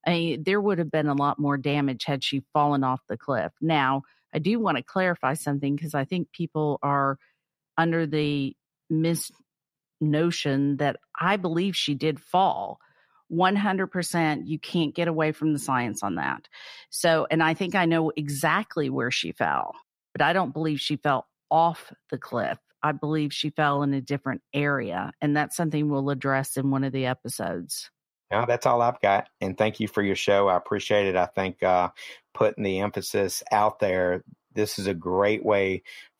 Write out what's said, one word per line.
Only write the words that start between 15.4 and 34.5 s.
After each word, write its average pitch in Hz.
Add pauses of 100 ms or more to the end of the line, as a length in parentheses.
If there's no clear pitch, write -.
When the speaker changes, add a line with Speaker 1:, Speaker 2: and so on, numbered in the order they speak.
Speaker 1:
the 143
science 123
on 95
that. 69 (400)
So, 160
and 160
I 160
think 180
I 185
know 165
exactly 151
where 127
she -
fell, 71 (380)
but -
I 151
don't 175
believe 156
she 151
fell 135 (220)
off 165 (160)
the 135
cliff. - (240)
I 151
believe 147
she -
fell 143
in 139
a 135
different 135 (120)
area, 131
and 147
that's 147
something 151
we'll 139
address 135
in 135
one 135
of 135
the 131
episodes. 90 (400)
Speaker 2:
No, 110
that's 120
all 123
I've 120
got, 98 (100)
and 95
thank 107
you 107
for 104
your 98
show. 101
I 90
appreciate 104
it. 95
I 90
think, 95
uh, 90 (440)
putting 107
the 95
emphasis 98
out 107
there, 92 (300)